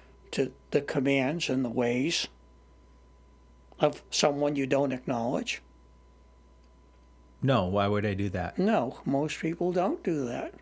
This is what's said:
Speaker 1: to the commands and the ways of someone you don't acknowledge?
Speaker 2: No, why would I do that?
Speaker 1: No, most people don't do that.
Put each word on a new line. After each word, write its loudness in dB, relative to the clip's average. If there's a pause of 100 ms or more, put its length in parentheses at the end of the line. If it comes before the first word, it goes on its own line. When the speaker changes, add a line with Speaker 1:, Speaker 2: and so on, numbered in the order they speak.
(320)
Speaker 1:
to -2 (180)
the 2
commands 0
and 0
the -2
ways 0 (1500)
of 2
someone 2
you 0
don't 2
acknowledge? -2 (1800)
Speaker 2:
No, 4
why 2
would 2
I 0
do -2
that? -4
Speaker 1:
No, 0
most -2
people -2
don't -2
do -2
that. -6